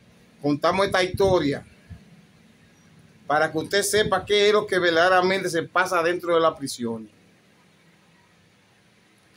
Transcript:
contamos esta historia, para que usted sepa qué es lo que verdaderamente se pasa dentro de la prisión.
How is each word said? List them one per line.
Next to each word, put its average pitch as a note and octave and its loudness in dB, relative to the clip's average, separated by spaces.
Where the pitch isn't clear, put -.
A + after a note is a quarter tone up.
contamos D#3+ 0
esta F#3 0
historia, F3+ 0
para D#3 0
que D#3 -8
usted G3+ -2
sepa G3+ 0
qué G#3 2
es G#3 4
lo G#3 0
que F#3+ -2
verdaderamente F3+ 2
se D#3+ -2
pasa F3+ 0
dentro E3+ -2
de E3 2
la D#3+ 2
prisión. A#2 -10